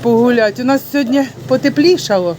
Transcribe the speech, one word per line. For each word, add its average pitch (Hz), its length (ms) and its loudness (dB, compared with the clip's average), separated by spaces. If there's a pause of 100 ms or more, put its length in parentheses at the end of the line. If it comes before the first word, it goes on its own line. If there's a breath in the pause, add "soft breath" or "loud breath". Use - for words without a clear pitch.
погуляти. 233 560 2
У - 20 -4
нас 269 180 0 (100)
сьогодні 277 360 0 (200)
потеплішало. 254 920 0